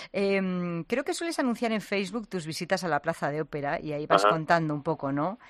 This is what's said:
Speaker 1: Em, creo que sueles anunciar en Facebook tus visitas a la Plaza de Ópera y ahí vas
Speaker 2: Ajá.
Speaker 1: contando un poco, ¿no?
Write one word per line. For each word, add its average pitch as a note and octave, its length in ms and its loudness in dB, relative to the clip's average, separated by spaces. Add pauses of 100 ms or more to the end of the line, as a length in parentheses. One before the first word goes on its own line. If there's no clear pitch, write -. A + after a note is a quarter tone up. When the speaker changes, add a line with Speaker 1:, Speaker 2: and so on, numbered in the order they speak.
(120)
Speaker 1:
Em, F#3 720 0
creo B3 220 -2
que F4+ 100 -2
sueles E4+ 240 -4
anunciar A#3+ 320 2
en A3 100 0
Facebook G3+ 480 -4
tus F3+ 160 -4
visitas E3 380 -2
a F3+ 60 -4
la D3 120 2
Plaza E3 300 -2
de D3+ 120 -2
Ópera D3 380 -4
y D3+ 120 -6
ahí D3 120 -4
vas E3+ 200 6
Speaker 2:
Ajá. G#3 100 8
Speaker 1:
contando D#3+ 400 2
un C#3+ 80 -4
poco, C#3+ 300 -2
¿no? D#3+ 260 -2 (120)